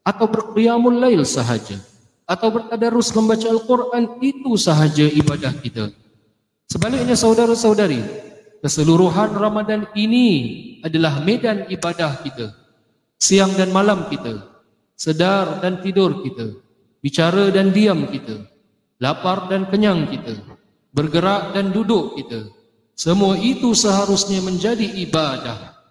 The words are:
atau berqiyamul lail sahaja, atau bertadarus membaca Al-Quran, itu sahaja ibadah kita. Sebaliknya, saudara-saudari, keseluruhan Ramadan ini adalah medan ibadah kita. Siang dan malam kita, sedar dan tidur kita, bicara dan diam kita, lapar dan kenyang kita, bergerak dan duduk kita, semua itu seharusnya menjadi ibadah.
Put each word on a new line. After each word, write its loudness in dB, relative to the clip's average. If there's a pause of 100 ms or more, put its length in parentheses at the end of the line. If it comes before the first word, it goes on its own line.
atau 0
berqiyamul 2
lail 4
sahaja, -2 (480)
atau -2
bertadarus -2
membaca 2
Al-Quran, 0
itu 0
sahaja 4
ibadah 0
kita. -8 (720)
Sebaliknya, -2
saudara-saudari, 2 (640)
keseluruhan 2
Ramadan -2
ini 0
adalah 0
medan -2
ibadah -6
kita. -10 (640)
Siang 4
dan 0
malam 0
kita, -8 (560)
sedar 0
dan -4
tidur 0
kita, -8 (480)
bicara 2
dan 4
diam 2
kita, -12 (480)
lapar -4
dan -2
kenyang 0
kita, -10 (500)
bergerak -2
dan -2
duduk 0
kita, -12 (480)
semua 2
itu 0
seharusnya 0
menjadi -2 (160)
ibadah. -4 (140)